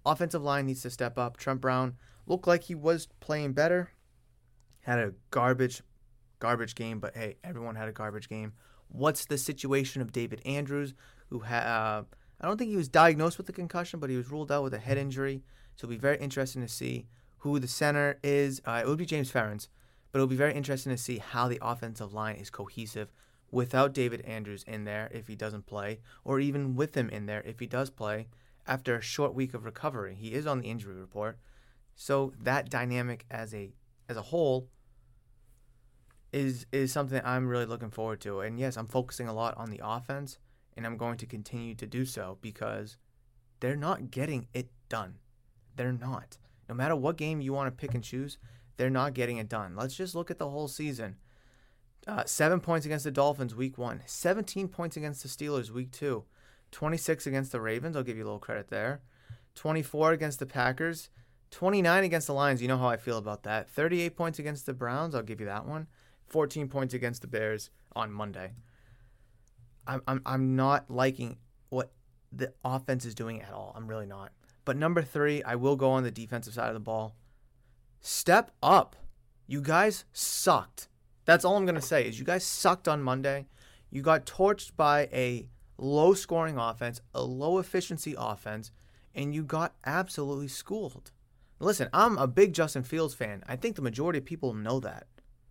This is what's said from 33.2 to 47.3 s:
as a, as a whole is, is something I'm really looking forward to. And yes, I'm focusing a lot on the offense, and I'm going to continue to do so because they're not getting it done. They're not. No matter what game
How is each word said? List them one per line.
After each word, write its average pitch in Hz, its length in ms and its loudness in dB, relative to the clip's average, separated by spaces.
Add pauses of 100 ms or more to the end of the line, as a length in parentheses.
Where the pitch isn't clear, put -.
as 113 240 -8
a, 101 180 -10 (360)
as 120 80 -6
a 107 60 -6
whole 131 460 2 (1600)
is, 135 400 -2
is 135 180 2
something 135 340 -2
I'm 127 220 0
really 123 200 0
looking 117 240 -8
forward 110 320 -4
to. 98 180 -4
And 110 180 -6
yes, 127 180 -2
I'm 113 120 -6
focusing 127 400 -4
a 110 60 -6
lot 113 220 -2
on 113 140 -8
the 104 120 -10
offense, 131 560 -6 (380)
and 117 80 -8
I'm 113 120 -6
going 120 220 -4
to 117 80 -10
continue 113 500 -10
to 117 100 -10
do 123 180 -4
so 98 360 -8
because 107 560 -8 (640)
they're 131 160 0
not 147 340 -4
getting 131 420 -4
it 123 160 -4 (200)
done. 101 300 -6 (580)
They're 123 160 0
not. 123 460 -6 (300)
No 117 60 -10
matter 143 220 0
what 147 200 0
game 151 240 -2